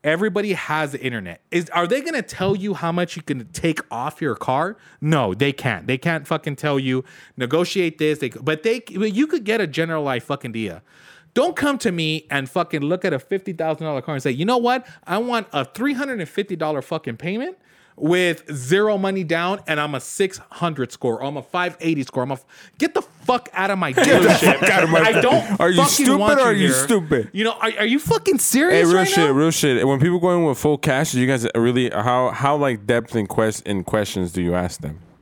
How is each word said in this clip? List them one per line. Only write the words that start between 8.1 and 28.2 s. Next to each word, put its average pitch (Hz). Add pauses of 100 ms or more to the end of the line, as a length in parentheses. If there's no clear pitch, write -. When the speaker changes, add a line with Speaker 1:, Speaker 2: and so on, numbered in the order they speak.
Speaker 1:
They, 127
but 156
they, 233
but 214
you 247
could 311
get 220
a 196
generalized 151
fucking 135
idea. 104 (520)
Don't 330
come 285
to 196
me 160
and 139
fucking 165
look 165
at 185
a 135
fifty 190
thousand 160
dollar 143
car 151
and 131
say, 147
"You 135
know 247
what? 247 (200)
I 175
want 233
a 139
three 277
hundred 262
and 160
fifty 190
dollar 156
fucking 135
payment 233 (380)
with 170
zero 185
money 196
down, 175
and 156
I'm 147
a 127
six - (120)
hundred 147
score, 117
or 131
I'm 143
a 135
five 175
eighty 165
score. 127
I'm 131
a 139
f-," 127 (340)
get 320
the 381
fuck -
out 190
of 190
my 160
Speaker 2:
Get 135 (180)
the 220
Speaker 1:
dealership. 143
Speaker 2:
fuck 185
out 190
of 160
my 165
Speaker 1:
I 170
don't 240
Speaker 2:
Are 175
you 190
Speaker 1:
fucking 277 (160)
Speaker 2:
stupid 247
Speaker 1:
want 294
Speaker 2:
or 262
are 233
Speaker 1:
you 196
Speaker 2:
you 180
Speaker 1:
here. 131
Speaker 2:
stupid? 156
Speaker 1:
You 202
know, 226
are, 226
are 214
you 247
fucking 403